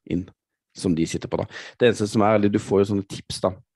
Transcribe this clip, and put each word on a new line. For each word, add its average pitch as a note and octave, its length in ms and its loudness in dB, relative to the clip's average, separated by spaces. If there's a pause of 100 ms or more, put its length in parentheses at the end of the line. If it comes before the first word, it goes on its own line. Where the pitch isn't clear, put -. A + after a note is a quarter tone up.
inn F#2 240 -6 (480)
som F#2 180 0
de E2 140 0
sitter - 200 -8
på E2 120 -4
da. G2+ 80 -6 (320)
Det B2 80 6
eneste G#2 200 0
som A2 160 0
er, G#2+ 120 4
eller G2+ 160 2
du A2 80 2
får G2+ 220 2
jo G2+ 100 0
sånne G2 160 -4
tips - 360 -12
da, F#2+ 60 2 (260)